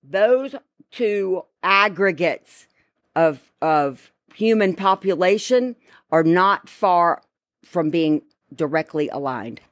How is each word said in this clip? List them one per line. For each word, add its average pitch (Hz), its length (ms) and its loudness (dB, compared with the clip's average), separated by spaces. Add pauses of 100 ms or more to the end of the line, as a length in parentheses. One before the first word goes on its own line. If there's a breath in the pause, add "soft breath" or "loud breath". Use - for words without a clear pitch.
those 233 520 0 (360)
two 196 520 -2 (200)
aggregates 185 1040 0 (500)
of, 156 240 0 (220)
of 147 500 -2 (220)
human 208 400 0
population 190 1000 0 (360 soft breath)
are 160 120 2
not 180 460 2
far 175 540 0 (420)
from 165 240 -4
being 156 320 0 (340)
directly 156 540 -4
aligned. 120 520 -8 (120)